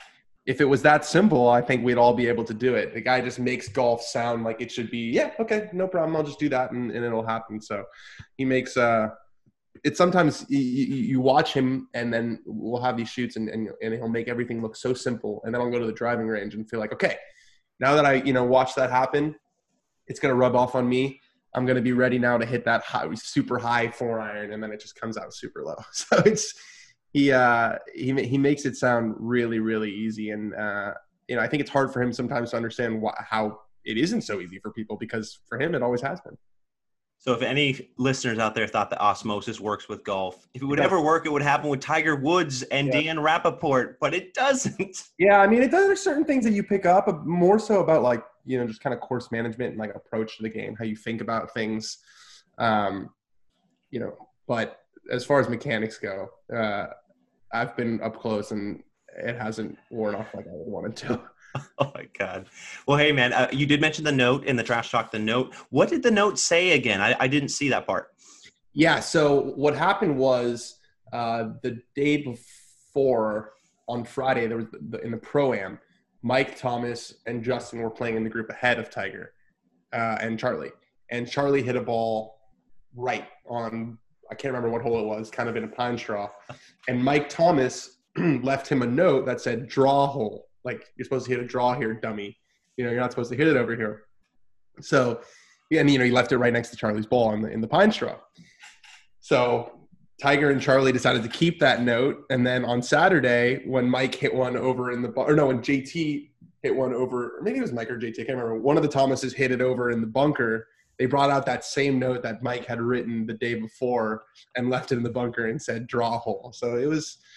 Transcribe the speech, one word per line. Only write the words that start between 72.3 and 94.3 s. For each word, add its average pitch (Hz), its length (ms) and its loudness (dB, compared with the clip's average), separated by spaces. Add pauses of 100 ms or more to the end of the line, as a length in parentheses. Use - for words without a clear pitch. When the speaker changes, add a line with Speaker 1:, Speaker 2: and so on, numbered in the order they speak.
Speaker 1:
on 117 160 -6
Friday, 127 420 0
there 117 100 -4
was 113 140 -6
the, - 80 -16 (120)
the, 113 100 -8
in 113 100 -8
the 113 60 -6
Pro-Am, 113 600 -2 (460)
Mike 131 320 0
Thomas 120 600 -6 (100)
and 120 180 -6
Justin 120 360 -4
were 113 100 -4
playing 117 260 -4
in 113 80 -2
the 110 60 -2
group 110 200 -8
ahead 123 300 0
of 117 100 -10
Tiger, 98 440 -10 (580)
uh, 113 300 -2
and 113 180 -4
Charlie. 82 320 -4 (380)
And 120 200 -6
Charlie 143 340 2
hit 123 120 -2
a 127 60 0
ball 113 580 -4 (560)
right 120 320 -4 (180)
on, 113 520 -8 (340)
I 110 40 -10
can't 139 180 -6
remember 117 160 -2
what 117 120 -2
hole 117 180 0
it 107 60 -2
was, 107 240 -6
kind 117 200 -4
of 113 80 -4
in 110 80 -4
a - 20 -10
pine 123 300 -4
straw. 104 320 -6 (580)
And 123 160 0
Mike 147 240 2
Thomas 151 720 2 (100)
<clears throat> - 100 -14
left 135 520 0
him 131 140 2
a 120 40 0
note 135 380 4
that 123 160 -4
said, 123 260 -4
"Draw 139 400 4
hole. 120 400 -6 (160)
Like, 123 220 -8 (100)
you're 123 100 -10
supposed 127 200 -2
to 123 60 -4
hit 123 80 0
a 120 80 -6
draw 123 260 0
here, 113 220 -2
dummy. 104 420 -8 (400)
You 123 80 -2
know, 117 60 -2
you're 120 80 0
not 123 120 0
supposed 117 200 -4
to 123 40 -6
hit 151 120 4
it 156 100 4
over 117 180 0
here." 107 280 -6 (760)